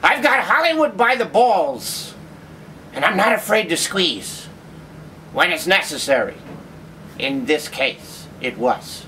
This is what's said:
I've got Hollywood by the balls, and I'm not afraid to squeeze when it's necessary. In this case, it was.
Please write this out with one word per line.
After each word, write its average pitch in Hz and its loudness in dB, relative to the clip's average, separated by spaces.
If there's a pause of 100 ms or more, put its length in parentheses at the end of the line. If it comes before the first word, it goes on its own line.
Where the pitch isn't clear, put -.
I've 240 2
got 262 4
Hollywood 311 2
by 240 4
the 240 0
balls, 185 2 (800)
and 135 -4
I'm 165 2
not 214 4
afraid 208 0
to 165 0
squeeze 156 -2 (880)
when 160 2
it's 160 -4
necessary. 139 2 (840)
In 135 -4
this 147 0
case, - -6 (140)
it 123 -6
was. - -2